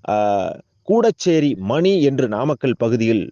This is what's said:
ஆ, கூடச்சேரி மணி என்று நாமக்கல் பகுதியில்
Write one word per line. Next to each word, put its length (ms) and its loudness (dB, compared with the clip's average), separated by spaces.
ஆ, 60 0
கூடச்சேரி 720 0
மணி 440 0
என்று 260 2
நாமக்கல் 500 -2
பகுதியில் 540 0